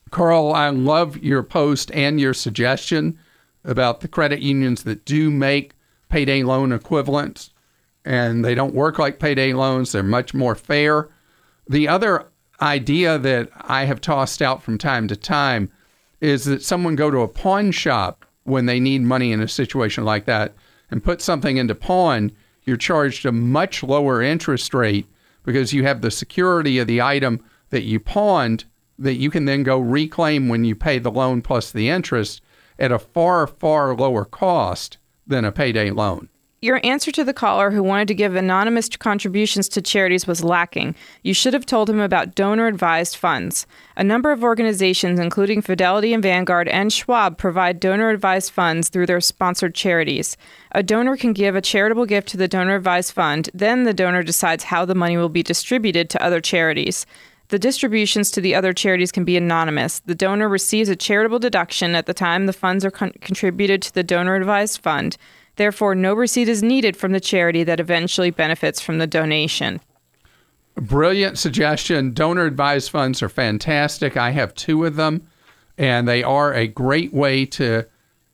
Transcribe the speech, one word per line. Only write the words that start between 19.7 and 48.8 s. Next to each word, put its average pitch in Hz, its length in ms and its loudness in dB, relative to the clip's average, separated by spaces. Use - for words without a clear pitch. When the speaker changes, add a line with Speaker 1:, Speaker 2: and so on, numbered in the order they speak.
Speaker 1:
like 107 200 0
that 107 280 -2
and 117 120 -4
put 170 180 -2
something 143 360 0
into 120 160 0
pawn, 151 580 0
you're 123 120 0
charged 143 480 0
a 127 60 2
much 123 500 0
lower 135 400 2
interest 143 540 -2
rate 104 320 2
because 127 300 0
you 135 100 2
have 139 180 0
the 113 100 0
security 170 680 0
of 123 80 0
the 117 160 0
item 131 420 0
that 117 120 -2
you 110 160 -2
pawned 165 680 0
that 135 160 -2
you 139 160 -2
can 156 140 -2
then 139 180 0
go 131 160 2
reclaim 147 680 0
when 117 160 2
you 110 100 0
pay 131 240 0
the 117 100 -2
loan 127 320 0
plus - 300 -2
the 110 180 0
interest 139 520 -2
at 131 140 0
a 117 80 2
far, 170 480 2
far 147 480 0
lower 123 300 0
cost 143 720 -2
than 127 200 0
a 101 60 0
payday 110 380 0
loan. 101 400 -2
Speaker 2:
Your 254 240 0
answer 277 280 0
to 294 140 -2
the 262 80 -2
caller 202 380 2
who 202 120 2
wanted 196 240 2
to 208 80 0
give 196 200 0
anonymous 196 520 2
contributions 202 800 -2
to 190 120 -2
charities 185 440 0
was 165 200 -2
lacking. 170 500 0
You 190 120 0
should 247 200 2
have 269 120 -2
told 220 240 2
him 214 100 2
about 180 360 0
donor-advised 196 800 0
funds. 120 500 -2
A 196 60 0
number 247 280 2
of 233 140 0
organizations, 190 760 2
including 196 420 0
Fidelity 196 520 0
and 220 100 0
Vanguard 180 460 2
and 202 240 0
Schwab, 208 440 0
provide 180 440 0
donor-advised 196 680 0
funds 165 380 0